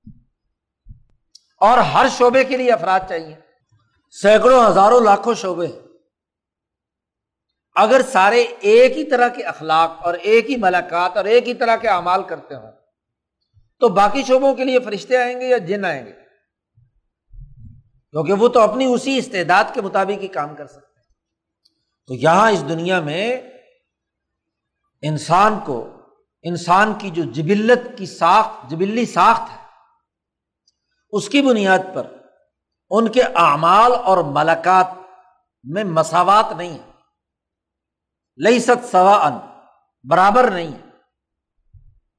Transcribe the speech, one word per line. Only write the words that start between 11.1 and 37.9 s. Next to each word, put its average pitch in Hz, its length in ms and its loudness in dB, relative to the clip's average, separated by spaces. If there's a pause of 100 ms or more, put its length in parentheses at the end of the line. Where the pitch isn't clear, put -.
اور 190 80 -4
ایک 233 220 2
ہی 240 60 -6
طرح 233 220 0
کے 226 120 -6
اعمال 180 360 -2
کرتے 151 320 -14
ہوں 110 160 -20 (1080)
تو 240 80 2
باقی 202 360 2
شعبوں 262 320 2
کے 254 80 -6
لیے 254 160 0
فرشتے 208 380 -4
آئیں 247 240 -4
گے 254 60 -6
یا 247 100 2
جن 196 280 -6
آئیں 139 200 -6
گے؟ 101 60 -20 (2000)
کیونکہ 156 220 -2
وہ 214 140 2
تو 240 120 2
اپنی 220 260 2
اسی 254 320 -2
استعداد 185 460 0 (100)
کے 247 80 -6
مطابق 190 420 -4
ہی 190 40 -10
کام 151 280 -10
کر 147 100 -20
سکتے - 140 -20
ہیں۔ - 100 -20 (1160)
تو 127 60 -12
یہاں 170 380 2
اس 151 180 -4
دنیا 170 300 -2
میں 196 420 -6 (1600)
انسان 175 640 0
کو، 123 220 -10 (540)
انسان 175 560 0
کی 196 120 -12
جو 165 140 -6
جبلت 190 720 -2
کی 190 80 -12
ساخت، 175 640 -2
جبلی 202 360 -4
ساخت 208 460 0
ہے، - 60 -20 (1500)
اس 208 180 -6
کی 285 120 0
بنیاد 208 380 2 (140)
پر 131 140 -8 (800)
ان 220 180 0
کے 240 140 0
اعمال 170 720 2 (120)
اور 185 140 2
ملکات 165 680 0 (800)
میں 170 200 -8
مساوات 160 760 0
نہیں 175 120 -12
ہے، - 200 -18 (1500)